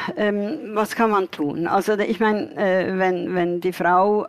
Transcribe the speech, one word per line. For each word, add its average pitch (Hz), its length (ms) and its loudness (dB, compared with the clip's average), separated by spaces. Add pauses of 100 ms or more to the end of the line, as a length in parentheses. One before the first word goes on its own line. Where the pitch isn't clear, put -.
(160)
ähm, 208 580 -2
was 208 220 -2
kann 226 140 2
man 190 200 0
tun? 156 360 -4
Also 196 320 0
ich 208 200 0
mein, 214 380 0
äh, 190 400 2
wenn, 185 380 0
wenn 175 260 0
die 180 140 -2
Frau 190 540 2